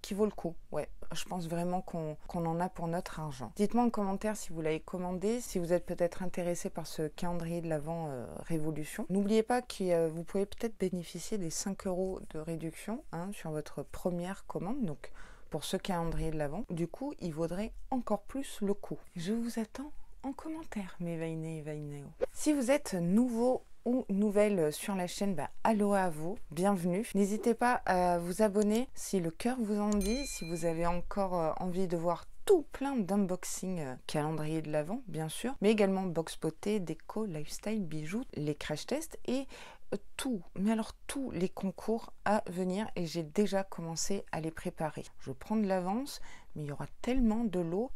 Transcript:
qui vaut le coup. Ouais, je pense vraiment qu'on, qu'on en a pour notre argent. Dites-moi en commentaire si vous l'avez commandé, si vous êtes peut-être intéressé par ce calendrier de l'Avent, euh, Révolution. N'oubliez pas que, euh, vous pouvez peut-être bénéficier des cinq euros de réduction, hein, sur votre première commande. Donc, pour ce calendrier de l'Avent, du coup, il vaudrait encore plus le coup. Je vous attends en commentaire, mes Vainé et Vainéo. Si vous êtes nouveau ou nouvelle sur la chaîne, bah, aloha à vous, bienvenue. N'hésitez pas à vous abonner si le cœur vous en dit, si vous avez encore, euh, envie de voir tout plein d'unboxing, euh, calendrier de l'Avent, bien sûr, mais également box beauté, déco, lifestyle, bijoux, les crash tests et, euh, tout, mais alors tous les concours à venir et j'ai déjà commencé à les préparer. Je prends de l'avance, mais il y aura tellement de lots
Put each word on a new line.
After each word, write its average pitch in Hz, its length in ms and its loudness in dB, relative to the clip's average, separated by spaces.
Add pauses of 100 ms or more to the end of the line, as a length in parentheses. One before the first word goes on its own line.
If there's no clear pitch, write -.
qui - 120 -8
vaut 202 100 4
le 208 80 2
coup. - 240 -4 (160)
Ouais, - 160 -2 (240)
je - 120 0
pense 180 220 -4
vraiment 175 360 0
qu'on, 156 340 -4 (100)
qu'on 170 200 -2
en 165 120 0
a 175 100 0
pour 170 200 -4
notre 165 320 -4
argent. 131 340 -6
Dites-moi 226 300 4
en 233 60 6
commentaire 202 460 0
si - 160 -6
vous 165 80 -4
l'avez 156 200 2
commandé, 185 600 -2
si 196 200 -2
vous 170 120 2
êtes 175 140 4
peut-être 175 380 0
intéressé 175 440 0
par 160 200 -6
ce - 180 -4
calendrier 170 540 -2
de 165 80 -4
l'Avent, 156 400 -2
euh, 127 180 -6 (140)
Révolution. 156 680 0
N'oubliez 202 360 4
pas 247 180 2
que, - 220 -6
euh, 165 240 6
vous 160 160 -4
pouvez 196 220 0
peut-être 233 340 -4
bénéficier 180 580 -2
des 170 120 -2
cinq - 360 -4
euros 185 320 0 (120)
de 156 100 -6
réduction, 165 720 -6
hein, 175 200 -4
sur 160 200 -6
votre 151 320 -4
première 180 640 -4
commande. 208 380 -2
Donc, - 280 -4 (360)
pour 156 160 -4
ce - 120 -2
calendrier 160 560 0
de 156 40 -2
l'Avent, 151 340 -2
du 170 180 -2
coup, 285 320 -6
il 170 120 -4
vaudrait 170 400 -2 (180)
encore 226 320 0
plus - 400 -6
le 202 120 2
coup. - 240 -6 (160)
Je 180 180 -2
vous 233 280 -2
attends 277 320 -6 (320)
en 269 80 -4
commentaire, 311 680 -8
mes 170 180 -2
Vainé 160 420 -4
et 147 40 -8
Vainéo. 147 460 -8 (240)
Si - 200 4
vous 269 200 4
êtes 285 220 2
nouveau 226 680 4 (200)
ou 247 240 2
nouvelle 202 640 4
sur 196 240 -2
la 180 100 0
chaîne, 202 300 0
bah, 143 120 -2 (140)
aloha 202 400 6
à 185 80 4
vous, 160 260 -2 (140)
bienvenue. 180 640 2
N'hésitez 208 400 4
pas 240 200 4 (120)
à 180 320 6
vous 180 240 2
abonner 214 520 4
si - 260 0
le 165 100 0
cœur 240 300 0
vous 208 180 2
en 208 120 2
dit, 214 360 2
si - 240 -6
vous 170 140 -2
avez 170 200 2
encore, 175 560 2
euh, 160 200 2
envie 185 260 2
de 175 100 2
voir 165 300 0 (180)
tout 359 280 8
plein 277 240 -2
d'unboxing, 185 840 0
euh, 131 160 -4 (140)
calendrier 156 540 0
de 151 100 -4
l'Avent, 156 340 0
bien 160 220 -2
sûr, 240 320 -2
mais 196 100 6
également 190 320 6
box 165 360 -2
beauté, 202 420 0
déco, 165 440 -4
lifestyle, 202 600 -2
bijoux, 156 400 -2 (100)
les 151 220 0
crash - 300 -4
tests - 400 -4
et, 262 200 0 (480)
euh, - 20 -2 (200)
tout, 240 260 -2 (140)
mais 202 160 4
alors 220 200 0 (140)
tous 269 240 -4
les 180 180 0
concours - 640 -2 (120)
à 208 240 4
venir 185 480 0
et 175 100 0
j'ai 160 160 -2
déjà 196 400 2
commencé 170 680 -2
à 165 80 -2
les 160 100 -2
préparer. 160 540 -4 (160)
Je - 100 -6
prends 208 260 -4
de 214 100 4
l'avance, 190 540 0 (340)
mais 156 80 -6
il 147 40 -4
y 143 60 -4
aura - 140 -4 (160)
tellement 240 420 6
de 185 160 2
lots 180 360 0